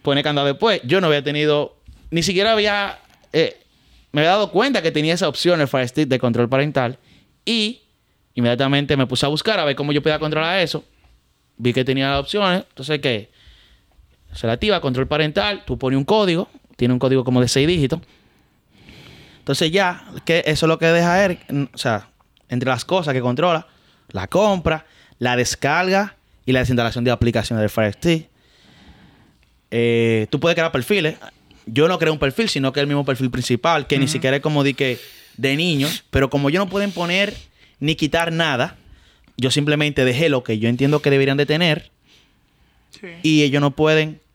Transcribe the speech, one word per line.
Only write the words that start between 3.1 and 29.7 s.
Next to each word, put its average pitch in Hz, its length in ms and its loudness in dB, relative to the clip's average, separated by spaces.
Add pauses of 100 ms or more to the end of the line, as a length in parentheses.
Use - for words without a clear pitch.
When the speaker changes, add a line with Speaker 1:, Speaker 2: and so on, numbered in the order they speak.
Speaker 1:
eh, 151 240 0 (540)
me 147 100 0
había 160 80 4
dado 202 220 2
cuenta 226 280 0
que 160 100 -2
tenía 156 220 0
esa 175 160 0
opción, 165 320 0
el 143 80 0
Fire 131 180 0
Stick 151 220 -2
de 127 100 0
control 120 300 2
parental. 135 500 0 (460)
Y 220 380 -2 (520)
inmediatamente 135 600 2
me 135 100 2
puse 127 200 -2
a - 20 2
buscar 175 320 -2
a 156 60 0
ver 139 100 0
cómo 143 160 -2
yo 147 100 2
podía 151 160 0
controlar 156 420 -2
eso. 156 220 -4 (760)
Vi 120 160 0
que 131 100 0
tenía 135 260 0
las 139 100 0
opciones. 190 500 0
Entonces, 143 300 -6
¿qué? 120 300 -4 (1000)
Se - 140 -6
la 113 80 0
activa, 190 260 0
control 131 260 -2
parental. 160 600 -2
Tú 123 120 -6
pones 131 180 0
un 135 80 0
código. 196 440 2 (280)
Tiene 123 160 2
un 123 80 2
código 131 240 2
como 127 160 2
de 123 80 2
seis 139 200 2
dígitos. 160 320 0 (1400)
Entonces 156 320 -2
ya, 180 340 -2 (220)
que 165 200 2
eso 151 200 0
es - 20 4
lo 160 100 2
que 165 80 0
deja 175 380 4
él, 180 140 -2 (100)
n-, 143 240 -4
o - 60 -20
sea, 110 300 -2 (420)
entre 123 180 -2
las 123 160 -2
cosas 156 300 -2
que 127 60 0
controla, 151 460 0 (440)
la 95 160 -8
compra, 170 580 0 (340)
la 123 180 0
descarga 180 800 0 (280)
y 127 80 0
la 131 80 4
desinstalación 120 440 0
de 123 80 2
aplicaciones 113 500 0
del 107 80 0
Fire 107 240 0
Stick. 165 340 -2 (1400)